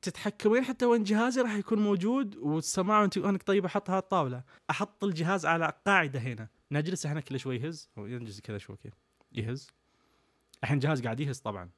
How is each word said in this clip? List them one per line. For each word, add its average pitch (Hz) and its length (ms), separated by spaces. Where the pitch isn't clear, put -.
تتحكمين 214 600
حتى 254 220
وين 233 180
جهازي 233 380
راح 233 120
يكون 208 260
موجود، 208 560
والسماعة 180 640
وانت، 202 160
وانك 196 260
طيب 196 220
احطها 185 280
على 190 80
الطاولة. 131 420
احط - 340
الجهاز 170 420
على 165 280
قاعدة 160 340
هنا. 113 300
نجلس 156 340
احنا 151 160
كل 135 180
شوي 131 160
يهز، 151 420
هو 104 80
ينجز 113 340
كذا 107 180
شوي 98 200
كذا. 104 160
يهز. 117 400
الحين 139 160
جهاز 143 220
قاعد 117 180
يهز 143 200
طبعًا. 95 380